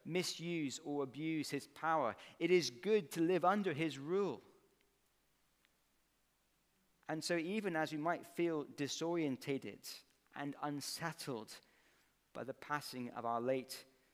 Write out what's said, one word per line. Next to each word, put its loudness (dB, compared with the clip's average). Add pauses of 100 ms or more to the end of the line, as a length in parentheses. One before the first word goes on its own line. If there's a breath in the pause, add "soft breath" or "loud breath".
misuse -2
or -2
abuse -2
his -2
power. 0 (220 loud breath)
It 4
is 6
good 2
to 0
live 4
under 4
his 0
rule. 0 (2750)
And -2
so 2
even 0
as 2
we -2
might 0
feel 0
disorientated -2 (320)
and -6
unsettled -4 (800 soft breath)
by -8
the -6
passing -4
of -6
our 2
late -2 (300 soft breath)